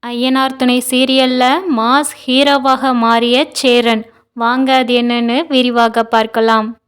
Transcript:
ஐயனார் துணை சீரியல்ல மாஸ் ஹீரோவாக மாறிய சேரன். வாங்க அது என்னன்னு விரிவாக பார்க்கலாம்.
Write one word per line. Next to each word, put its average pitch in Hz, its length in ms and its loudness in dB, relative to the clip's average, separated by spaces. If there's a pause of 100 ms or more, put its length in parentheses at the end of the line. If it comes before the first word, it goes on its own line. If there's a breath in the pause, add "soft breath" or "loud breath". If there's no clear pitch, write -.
ஐயனார் 262 520 -2
துணை 247 340 0
சீரியல்ல 254 560 0 (320)
மாஸ் 254 340 0 (140)
ஹீரோவாக 262 680 0
மாறிய 240 580 0
சேரன். 233 520 0 (300 soft breath)
வாங்க 254 420 0
அது 247 260 2
என்னன்னு 240 460 -2
விரிவாக 240 560 0
பார்க்கலாம். 226 760 0 (100)